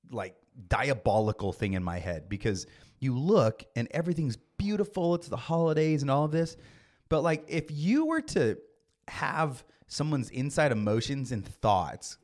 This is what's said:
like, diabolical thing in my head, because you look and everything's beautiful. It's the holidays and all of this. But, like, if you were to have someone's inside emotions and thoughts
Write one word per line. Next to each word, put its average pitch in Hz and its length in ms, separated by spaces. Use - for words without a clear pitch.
like, 95 260
diabolical 107 800
thing 98 220
in 92 100
my 87 160
head, 82 300
because 101 380
you 131 180
look 147 480
and 117 160
everything's 160 460
beautiful. 196 580
It's 170 120
the - 80
holidays 156 680
and 135 60
all 143 140
of 151 80
this. 165 240
But, 156 120
like, 156 280
if 156 200
you 190 360
were 320 160
to 135 360
have 147 540
someone's 147 420
inside 143 420
emotions 117 600
and 101 120
thoughts - 800